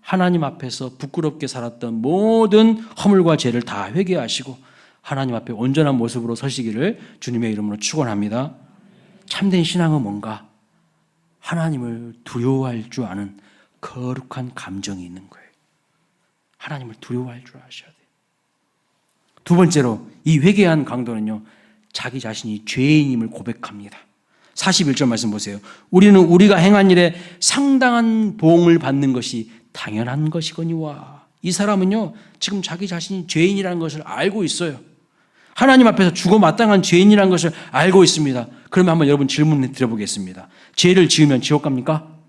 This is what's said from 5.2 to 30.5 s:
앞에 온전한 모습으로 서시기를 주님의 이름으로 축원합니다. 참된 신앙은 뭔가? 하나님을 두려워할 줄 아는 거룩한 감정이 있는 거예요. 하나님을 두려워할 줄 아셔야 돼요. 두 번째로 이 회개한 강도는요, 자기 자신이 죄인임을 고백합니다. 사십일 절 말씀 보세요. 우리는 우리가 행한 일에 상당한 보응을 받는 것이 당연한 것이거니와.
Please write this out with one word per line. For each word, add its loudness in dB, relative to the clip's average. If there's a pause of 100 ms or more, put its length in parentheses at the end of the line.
앞에 -10
온전한 0
모습으로 -4
서시기를 -6 (220)
주님의 -4
이름으로 -6
축원합니다. -6 (720)
참된 0
신앙은 0
뭔가? -10 (880)
하나님을 -6 (100)
두려워할 -4
줄 -8
아는 -10 (440)
거룩한 -12
감정이 -14
있는 -20
거예요. -20 (1080)
하나님을 -14
두려워할 -10
줄 -20
아셔야 -20
돼요. -20 (1400)
두 0
번째로 2 (160)
이 2
회개한 2
강도는요, -8 (500)
자기 -10
자신이 -10
죄인임을 0
고백합니다. -14 (560)
사십일 0
절 -2
말씀 -2
보세요. -10 (320)
우리는 8
우리가 6
행한 4
일에 4 (240)
상당한 0
보응을 4
받는 0
것이 -8 (120)
당연한 -6
것이거니와. -10 (160)